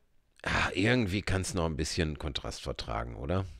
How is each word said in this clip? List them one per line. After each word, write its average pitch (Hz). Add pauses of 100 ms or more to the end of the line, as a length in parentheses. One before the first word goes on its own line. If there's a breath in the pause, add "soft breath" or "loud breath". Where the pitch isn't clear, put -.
(460)
ja, 85
irgendwie 104
kann's 95
noch 87
ein 80
bisschen 78
Kontrast -
vertragen, 58
oder? 82 (140)